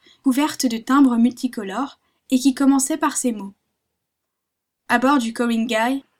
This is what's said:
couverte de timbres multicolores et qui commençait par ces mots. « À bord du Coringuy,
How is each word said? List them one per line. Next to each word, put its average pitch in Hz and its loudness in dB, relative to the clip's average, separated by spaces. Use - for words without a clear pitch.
couverte 277 0
de 226 -2
timbres 262 4
multicolores 240 -2
et 254 2
qui 262 2
commençait 277 2
par 302 -4
ces 247 -2
mots. « 202 -12
À 240 2
bord 269 2
du 226 -4
Coringuy, 233 -2